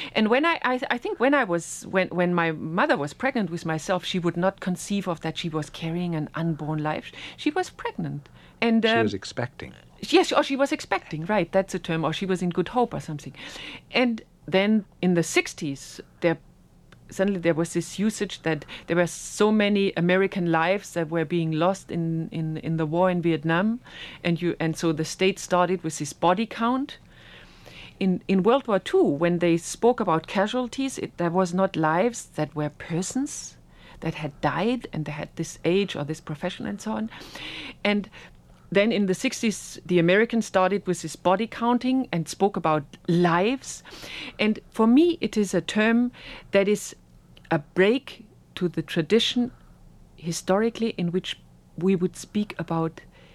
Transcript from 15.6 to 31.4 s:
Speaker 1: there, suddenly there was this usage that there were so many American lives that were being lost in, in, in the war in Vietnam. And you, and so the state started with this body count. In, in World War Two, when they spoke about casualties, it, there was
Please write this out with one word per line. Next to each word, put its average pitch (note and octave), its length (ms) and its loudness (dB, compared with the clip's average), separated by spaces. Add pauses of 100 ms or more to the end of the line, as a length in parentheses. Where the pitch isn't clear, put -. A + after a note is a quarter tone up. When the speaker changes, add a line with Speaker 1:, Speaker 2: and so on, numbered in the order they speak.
Speaker 1:
there, E3 180 2 (720)
suddenly F#3+ 300 -2
there E3 140 2
was E3 200 -2
this - 240 -4
usage G#3 440 -4
that D#3 220 -2 (220)
there E3+ 100 0
were F3 100 4
so - 460 0
many G3+ 440 4
American F#3 540 2
lives E3 440 0
that E3 160 -2
were E3 140 0
being D#3+ 280 0
lost F3+ 380 0
in, E3 420 -2
in, D#3+ 260 -4
in D#3+ 180 -2
the D#3+ 100 0
war F3 240 2
in F3 120 0
Vietnam. E3 580 0 (420)
And E3+ 180 0
you, E3+ 200 -2
and D#3+ 160 0
so E3 160 0
the D#3 120 -2
state F#3+ 340 0
started F3+ 440 0
with D#3+ 160 -6
this D3 140 -6
body A3 340 2
count. B3+ 520 -4 (1040)
In, F#3 280 2
in F#3+ 140 4
World A#3+ 240 4
War G3+ 120 2
Two, F#4+ 240 2
when E3+ 380 2
they E3+ 160 4
spoke A#3+ 440 2
about E3+ 260 0
casualties, B3 720 -2
it, - 200 -8
there E3+ 120 0
was F3+ 220 2